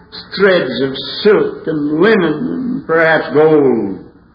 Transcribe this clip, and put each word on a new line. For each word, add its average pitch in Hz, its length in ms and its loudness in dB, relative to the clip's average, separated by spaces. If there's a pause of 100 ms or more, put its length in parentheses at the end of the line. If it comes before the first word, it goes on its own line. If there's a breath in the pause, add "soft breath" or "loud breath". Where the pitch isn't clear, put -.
(360)
threads 180 460 2
of 135 160 -4 (240)
silk 185 460 0
and 151 340 -2
linen 190 320 2
and - 520 -6
perhaps 160 460 0
gold 131 800 2 (240)